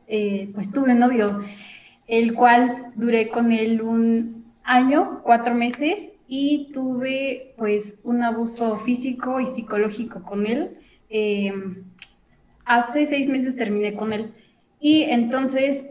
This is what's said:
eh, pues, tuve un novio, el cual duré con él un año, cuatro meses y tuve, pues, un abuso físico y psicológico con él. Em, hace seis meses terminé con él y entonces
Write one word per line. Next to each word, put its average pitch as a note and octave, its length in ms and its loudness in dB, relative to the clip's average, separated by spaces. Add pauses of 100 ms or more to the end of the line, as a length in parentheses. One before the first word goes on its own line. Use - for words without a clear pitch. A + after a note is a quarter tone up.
eh, G3+ 460 -2
pues, - 180 -8
tuve C4 200 2
un A#3+ 80 6
novio, G#3+ 400 2 (680)
el A3+ 280 2
cual A#3+ 640 4
duré A3+ 320 2
con A#3 240 2
él A3 300 2
un A3+ 640 0 (200)
año, C4 600 2
cuatro A#3 300 4
meses B3 560 -2 (180)
y C#4+ 440 0
tuve, C4 840 -4
pues, G#3 460 -2
un A#3+ 180 0
abuso A3+ 560 -2
físico B3+ 640 -4
y B3 80 -2
psicológico G#3+ 760 -4
con G#3 240 -4
él. D4 320 -4 (320)
Em, G3 760 -4 (800)
hace B3 420 2
seis C#4 220 -2
meses C4 280 -2
terminé G#3 380 -2
con G#3+ 180 -6
él A3 200 -6 (480)
y D4+ 240 4
entonces C4 840 0